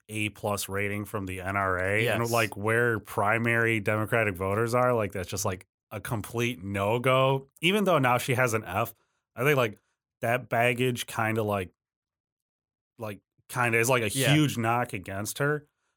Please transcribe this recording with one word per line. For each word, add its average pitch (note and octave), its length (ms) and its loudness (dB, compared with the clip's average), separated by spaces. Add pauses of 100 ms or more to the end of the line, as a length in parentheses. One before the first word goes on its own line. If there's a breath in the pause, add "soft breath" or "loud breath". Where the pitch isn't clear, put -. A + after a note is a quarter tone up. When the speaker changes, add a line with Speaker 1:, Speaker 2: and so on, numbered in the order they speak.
Speaker 1:
A G#2+ 220 -4
plus G2+ 380 -4
rating G2+ 360 -4
from G2 220 -8
the F#2 140 -8
N F#2+ 160 -4
R F#2+ 220 0
A, G#2 300 0
and, A2+ 140 0
Speaker 2:
Yes. A#2 100 -2
Speaker 1:
like, A2+ 240 0
where A2+ 420 0
primary A2+ 800 0
Democratic G#2+ 560 0
voters G2+ 400 -2
are, B2 180 2
like, G#2+ 200 0
that's F#2 160 -6
just, - 160 -6
like, F#2+ 200 -4 (280)
a G#2+ 80 -10
complete A#2 640 -4
no-go. B2 840 2 (140)
Even G3 240 2
though F3 160 4
now B2+ 180 4
she B2 160 0
has B2 180 2
an G#2+ 120 -2
F, G#2+ 320 -4 (400)
I B2 80 -4
think, D3 120 2
like, A2+ 220 0 (440)
that A#2+ 260 -2
baggage A#2+ 580 2
kinda, A2 380 -2
like, G2+ 280 -2 (1300)
like, G#2+ 220 -10 (280)
kinda A#2+ 300 2
is, A#2 100 2
like, B2+ 140 2
a G#2+ 80 0
Speaker 2:
Yeah. C#3 240 4
Speaker 1:
huge C#3 240 4
knock A#2 340 0
against G2 460 -8
her. D3 300 -2 (280)